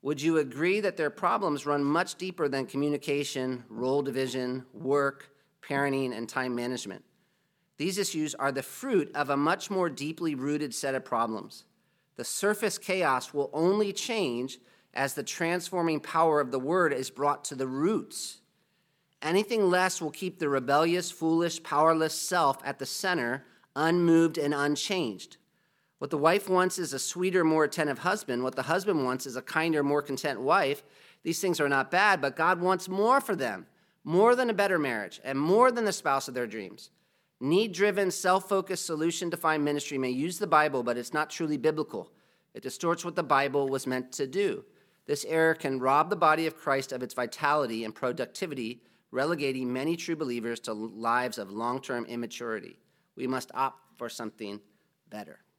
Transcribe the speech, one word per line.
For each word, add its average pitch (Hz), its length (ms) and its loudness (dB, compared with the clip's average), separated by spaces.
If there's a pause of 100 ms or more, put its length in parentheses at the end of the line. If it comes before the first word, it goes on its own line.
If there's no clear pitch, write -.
Would 139 180 -2
you 160 160 4
agree 151 420 0
that 202 160 -2
their 151 140 0
problems 175 560 0
run 143 180 2
much 160 320 2
deeper 175 320 -2
than 135 200 0
communication, 143 1000 -2
role 131 360 0
division, 127 680 -2
work, 139 640 -2 (260)
parenting, 135 540 -2
and 113 140 -8
time 127 260 -4
management? 120 480 -6 (720)
These 180 220 -4
issues 160 380 -2
are 139 160 0
the 131 120 -4
fruit 208 500 0
of 143 160 -2
a 143 60 2
much 160 340 0
more 185 200 0
deeply 151 460 -6
rooted 143 380 -4
set 139 220 -2
of 127 80 -2
problems. 113 640 -4 (500)
The 123 80 -8
surface 208 540 0
chaos 151 560 0
will 139 200 0
only 196 380 2
change 139 680 -4 (340)
as 135 220 -2
the 143 80 -6
transforming 170 760 -2
power 160 400 4
of 127 120 0
the 131 80 0
word 156 340 2
is 131 160 -6
brought 143 360 0
to 143 100 -8
the 131 120 -4
roots. 147 720 -2 (840)
Anything 202 480 2
less 185 320 4
will 156 100 -4
keep 185 260 -6
the 151 120 0
rebellious, 151 600 2
foolish, 165 540 0
powerless 160 500 4
self 165 500 2
at - 160 -6
the 135 60 -6
center, 135 600 -2 (300)
unmoved 165 640 4
and 147 160 0
unchanged. 143 840 -2 (600)
What 139 140 -6
the 156 60 -2
wife 170 300 4
wants 185 300 4
is 160 160 -4
a 135 60 -4
sweeter, 180 440 0
more 160 200 6
attentive 147 360 0
husband. 160 440 -2
What 127 120 -4
the 135 80 -4
husband 175 400 0
wants 127 220 -2
is 127 100 -10
a 127 60 -6
kinder, 160 400 0
more 143 220 2
content 135 360 -4
wife. 143 440 2 (400)
These 165 180 -2
things 180 180 0
are 147 80 2
not 135 220 2
bad, 190 320 4
but 135 140 -2
God 170 260 2
wants 180 260 2
more 208 320 4
for 247 160 -4
them, 113 300 -4 (380)
more 202 320 6
than 247 160 0
a - 20 0
better 190 240 2
marriage 117 460 -2
and 135 160 -4
more 208 320 6
than 233 140 0
the 202 60 2
spouse 139 360 0
of 127 80 -8
their 123 120 -2
dreams. 101 440 -12 (480)
Need-driven, 190 720 2
self-focused, 190 760 0
solution-defined 165 800 0
ministry 147 320 -2
may 131 140 -2
use 156 260 -4
the 202 100 -4
Bible, 147 360 4
but 120 140 0
it's 120 160 -10
not 151 180 -2
truly 151 260 -2
biblical. 147 540 -2 (420)
It 113 100 -14
distorts 170 400 -2
what 170 120 -8
the 175 80 0
Bible 139 440 2
was 135 200 -2
meant 127 260 -4
to 139 140 -4
do. 143 380 -2 (420)
This 143 180 -4
error 160 300 4
can 135 240 -4
rob 139 300 4
the 202 60 0
body 160 320 4
of 156 100 -6
Christ 135 340 -2
of 127 100 -6
its 123 120 -8
vitality 127 680 0
and 107 100 -6
productivity, 127 880 -6 (300)
relegating 135 600 -2
many 139 240 -2
true 170 200 -6
believers 120 460 -4
to 113 120 -8
lives 113 640 -2
of 98 140 -8
long-term 120 540 -4
immaturity. 117 720 -10 (380)
We 127 100 -8
must 127 280 -4
opt - 440 -4
for 120 120 -8
something 104 500 -10 (500)
better. 104 300 -16 (200)